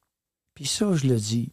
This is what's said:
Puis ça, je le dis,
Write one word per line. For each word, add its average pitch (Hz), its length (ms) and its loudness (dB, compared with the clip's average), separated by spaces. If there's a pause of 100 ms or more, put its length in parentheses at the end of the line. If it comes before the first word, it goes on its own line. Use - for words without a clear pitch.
(540)
Puis 139 120 -12
ça, 202 280 0
je 135 120 2
le 127 100 4
dis, 110 360 -2